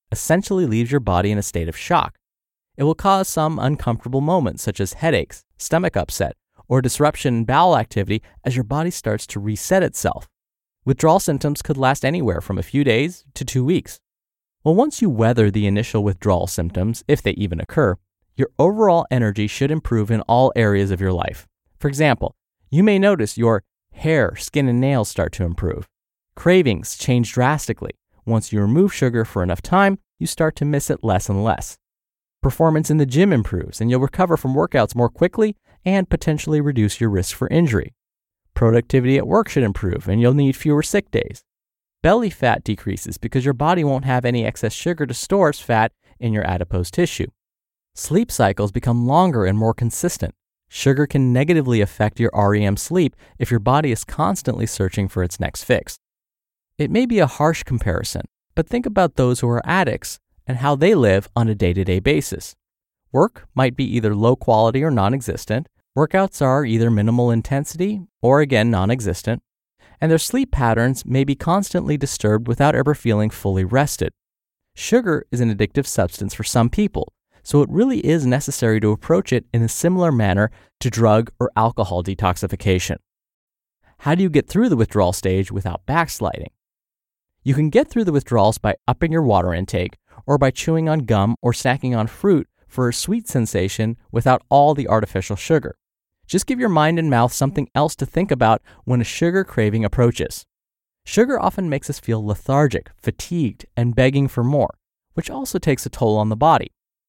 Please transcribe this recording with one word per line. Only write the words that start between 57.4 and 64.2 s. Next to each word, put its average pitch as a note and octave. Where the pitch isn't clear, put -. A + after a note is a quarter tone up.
comparison, -
but D#3+
think A#3+
about G3+
those B2
who B2
are A#2
addicts -
and B2+
how C#3
they E3+
live G2+
on A#2
a G#2+
day-to-day F#2
basis. -
Work E3
might C3
be C3+
either A2
low A2+